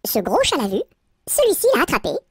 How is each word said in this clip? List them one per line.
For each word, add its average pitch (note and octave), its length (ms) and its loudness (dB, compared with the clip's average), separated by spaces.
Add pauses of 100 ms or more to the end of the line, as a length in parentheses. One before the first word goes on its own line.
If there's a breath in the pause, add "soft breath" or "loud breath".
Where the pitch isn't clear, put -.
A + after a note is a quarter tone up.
Ce - 140 -2
gros G3 240 0
chat F4+ 140 0
l'a G#3+ 100 0
vu, G3 140 -2 (460)
celui-ci A#4 460 2
l'a C#4+ 100 2
attrapé - 260 -2 (220)